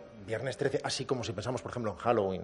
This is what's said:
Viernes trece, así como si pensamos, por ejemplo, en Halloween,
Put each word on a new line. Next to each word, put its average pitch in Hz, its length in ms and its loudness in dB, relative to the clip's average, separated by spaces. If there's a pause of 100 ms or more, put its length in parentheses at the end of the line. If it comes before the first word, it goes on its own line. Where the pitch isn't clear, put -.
(240)
Viernes 110 320 -2
trece, 131 280 2
así 131 200 -2
como 123 200 0
si 110 80 -4
pensamos, 117 280 -2
por - 120 -8
ejemplo, 113 200 0
en 87 60 -8
Halloween, 95 460 4